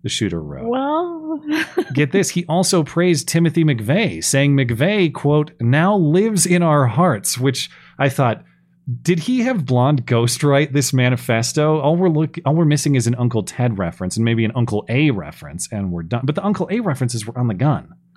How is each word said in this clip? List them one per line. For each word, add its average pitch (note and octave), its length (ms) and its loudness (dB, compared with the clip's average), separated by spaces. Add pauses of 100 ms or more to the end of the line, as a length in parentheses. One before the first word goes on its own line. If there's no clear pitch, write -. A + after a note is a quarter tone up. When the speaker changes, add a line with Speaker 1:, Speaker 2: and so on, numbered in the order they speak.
Speaker 1:
the - 60 -6
shooter E2+ 320 -4
wrote. D2 260 -10
Speaker 2:
Well, D#4 540 -4 (380)
<laughs> - 340 -6
Speaker 1:
Get C#3+ 180 0
this, G3 180 0
he F3 160 -4
also E3+ 380 2
praised E3+ 440 0
Timothy E3 360 2
McVeigh, B2+ 600 0
saying C#3+ 320 2
McVeigh, C#3 580 2
quote, D3+ 460 0
"now D#3 360 2
lives F#3 500 2
in F3 160 2
our D3 260 4
hearts," B2 500 0
which B2+ 320 -2 (280)
I C#3 120 2
thought, A#2+ 340 0 (580)
did E3+ 180 2
he B3+ 220 0
have A3+ 240 0
Blonde B2+ 400 2
ghostwrite C#3 680 2
this C3+ 200 0
manifesto? B2+ 880 0
All D3 160 2
we're F#3 140 2
look-, D#3 360 -2
all C#3+ 100 2
we're E3+ 100 4
missing D3 300 2
is A#2 120 2
an A#2+ 80 2
Uncle A#2+ 280 0
Ted A#2 340 -2
reference F#2 400 -4
and A2+ 80 0
maybe A2+ 200 2
an G#2 100 -2
Uncle A2+ 340 -2
A C#3 220 2
reference, D#2 600 -8
and G2 200 -4
we're E2+ 120 -6
done. A#2+ 220 -4
But D3+ 100 -2
the - 100 -6
Uncle G3+ 260 -2
A A3 80 -2
references C3 460 -4
were A#2 120 -10
on B2 100 0
the A2 60 -2
gun, G#2+ 400 -2 (240)